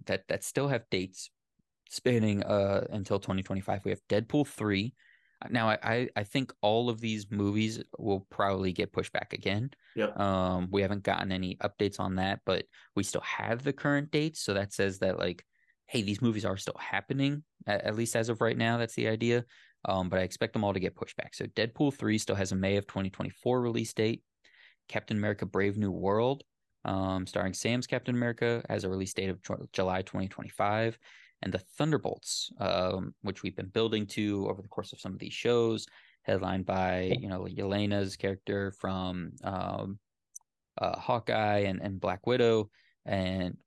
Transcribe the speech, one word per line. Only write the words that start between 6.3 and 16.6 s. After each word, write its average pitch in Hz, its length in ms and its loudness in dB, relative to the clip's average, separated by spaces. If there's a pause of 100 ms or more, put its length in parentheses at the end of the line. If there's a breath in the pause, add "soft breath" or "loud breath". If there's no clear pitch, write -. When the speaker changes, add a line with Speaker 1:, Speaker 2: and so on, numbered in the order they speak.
Speaker 1:
all 113 260 4
of 113 100 0
these 107 320 -4
movies 104 520 2 (160)
will 98 320 0
probably 95 420 2
get 92 200 -2
pushed - 200 -2
back - 220 -4
again. 107 360 -2 (240 soft breath)
Speaker 2:
Yep. 104 240 0
Speaker 1:
Um, 92 520 2
we 101 100 2
haven't 101 220 0
gotten 95 280 0
any 92 260 -2
updates 101 440 -2
on 95 140 0
that, 95 320 0
but 90 180 0 (300 soft breath)
we 101 80 2
still - 180 -2
have 113 420 -4
the 147 120 0
current 143 360 0
dates. 156 300 0
So - 140 0
that 98 180 0
says 98 280 0
that, 92 180 0
like, 87 260 -4 (440)
hey, 127 120 0
these 101 220 0
movies 110 240 2
are 95 100 -2
still - 220 -8